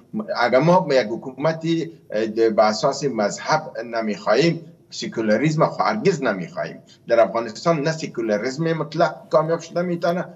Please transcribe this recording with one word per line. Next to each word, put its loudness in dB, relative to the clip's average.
اگر 4
ما 6
به 0
یک 4
حکومت، -4
اه، 0
به 4
اساس 2
مذهب -2
نمیخواهیم، 0
سکولاریسم 0
خو -2
هرگز 0
نمیخواهیم. -4
در 4
افغانستان 0
نه 0
سکولاریسم -2
مطلق -2
کامیاب 2
شده -6
میتونه -2